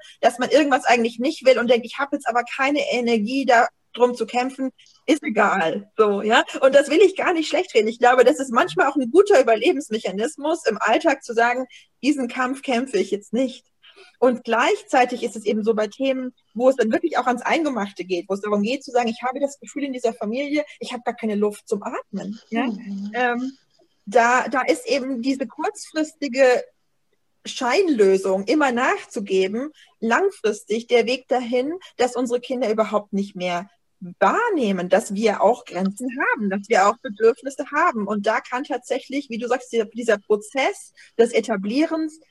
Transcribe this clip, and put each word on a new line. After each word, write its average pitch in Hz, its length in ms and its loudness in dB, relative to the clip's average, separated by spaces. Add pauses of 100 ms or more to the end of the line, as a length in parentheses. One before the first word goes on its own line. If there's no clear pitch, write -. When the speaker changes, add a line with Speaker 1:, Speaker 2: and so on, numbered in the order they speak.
(220)
Speaker 1:
dass - 180 2
man 254 100 -2
irgendwas 285 360 4
eigentlich 233 340 2
nicht 269 260 -2
will 247 140 6
und 233 100 0
denkt, 240 160 2
"Ich - 140 -14
habe 277 160 -4
jetzt 277 120 -6
aber 240 160 0
keine 277 380 -2 (100)
Energie, 233 540 0
da 240 220 4 (260)
drum 247 220 2
zu 233 100 -4
kämpfen." 262 460 -4 (340)
Ist - 180 0
egal. 196 760 0
So, 202 240 2
ja? 226 220 2 (180)
Und 269 140 6
das 285 140 4
will 320 120 4
ich 381 140 6
gar 311 180 0
nicht 320 160 -2
schlecht 359 240 -2
reden. 214 140 4
Ich 233 120 -6
glaube, 247 240 6
das 277 160 4
ist 269 120 -6
manchmal 330 360 2
auch 285 80 -2
ein 254 160 -2
guter 381 300 6
Überlebensmechanismus 233 1300 -2
im 214 120 0
Alltag 277 440 0
zu 240 100 -10
sagen, 240 320 0 (380)
"Diesen 269 240 0
Kampf 254 340 -4
kämpfe 247 360 -2
ich - 140 -2
jetzt - 220 -6
nicht." 247 320 -2 (540)
Und 240 240 2
gleichzeitig 247 800 0
ist 226 120 -6
es 220 100 -12
eben 214 180 -2
so 220 100 2
bei 214 140 -2
Themen, 262 460 -4 (200)
wo 247 160 2
es 262 60 4
dann 226 160 0
wirklich 330 260 0
auch 247 100 -2
ans 240 140 0
Eingemachte 226 640 -4
geht, 180 240 -4
wo 196 60 -4
es 196 60 -6
darum 208 200 0
geht 254 220 -4
zu 262 80 -16
sagen, 240 180 2
"Ich 233 140 -8
habe 262 160 -4
das 277 200 -4
Gefühl 277 240 -10
in 269 100 -6
dieser 240 200 -2
Familie, 277 500 -4 (160)
ich 233 140 -12
habe 240 100 -10
gar 233 120 -6
keine 220 200 -4
Luft 208 320 -4
zum 202 160 -4
Atmen." 214 560 -10 (100)
Ja? 233 180 -2
Speaker 2:
Mhm. 202 460 -8
Speaker 1:
Ähm, 247 440 -2 (480)
da, 240 420 2
da 254 140 -2
ist 294 260 -2
eben 254 340 -2
diese 269 260 -2
kurzfristige 285 1160 0 (840)
Scheinlösung 208 1000 2
immer 285 260 2
nachzugeben, 233 1000 -2 (280)
langfristig 226 880 -2
der 233 200 4
Weg 262 200 -4
dahin, 254 460 -2 (240)
dass 247 180 0
unsere 247 240 -2
Kinder 247 320 -4
überhaupt 214 420 -2
nicht 196 220 -4
mehr 180 340 -6 (500)
wahrnehmen, 220 680 0
dass 196 240 2
wir 202 280 0
auch 226 240 2
Grenzen 196 440 -6 (240)
haben, 214 160 -4
dass 202 200 -6
wir 262 180 4
auch 240 100 0
Bedürfnisse 254 760 -2
haben. 285 360 -2
Und 208 200 -4
da 226 140 2
kann 254 220 -6
tatsächlich, 254 640 -6
wie 226 80 -8
du 240 100 -8
sagst, 254 240 -4
dieser, 226 140 0
dieser 220 320 -2
Prozess 262 760 -4 (240)
des 240 160 4
Etablierens 269 840 -2 (120)